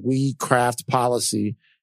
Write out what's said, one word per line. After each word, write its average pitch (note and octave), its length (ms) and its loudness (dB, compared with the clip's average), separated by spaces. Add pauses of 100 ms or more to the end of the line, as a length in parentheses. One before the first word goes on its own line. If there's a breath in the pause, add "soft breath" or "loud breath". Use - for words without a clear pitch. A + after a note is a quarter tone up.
we C3 320 0
craft B2 520 0
policy A2+ 680 0 (260)